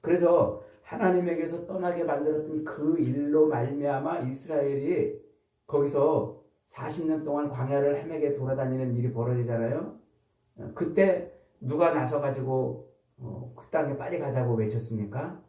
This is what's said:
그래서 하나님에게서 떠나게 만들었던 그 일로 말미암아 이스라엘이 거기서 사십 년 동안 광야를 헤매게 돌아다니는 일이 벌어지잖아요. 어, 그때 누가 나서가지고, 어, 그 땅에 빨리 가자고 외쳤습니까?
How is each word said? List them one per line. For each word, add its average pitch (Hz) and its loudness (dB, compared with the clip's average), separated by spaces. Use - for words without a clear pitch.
그래서 175 4
하나님에게서 175 0
떠나게 180 -2
만들었던 151 -2
그 151 0
일로 147 4
말미암아 143 0
이스라엘이 139 -2
거기서 143 2
사십 151 -6
년 156 0
동안 147 -2
광야를 139 2
헤매게 147 -2
돌아다니는 131 -2
일이 120 0
벌어지잖아요. 117 -2
어, 120 -10
그때 180 2
누가 156 2
나서가지고, 131 -2
어, - -10
그 - -20
땅에 139 0
빨리 - -6
가자고 120 0
외쳤습니까? 107 -4